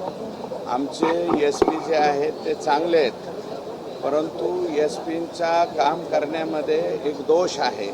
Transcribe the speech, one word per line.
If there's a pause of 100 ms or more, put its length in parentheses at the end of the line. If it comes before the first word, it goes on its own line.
(680)
आमचे (180)
एसपी (120)
जे
आहेत (120)
ते
चांगले
आहेत, (920)
परंतु (100)
एसपींचा
काम
करण्यामध्ये
एक (100)
दोष
आहे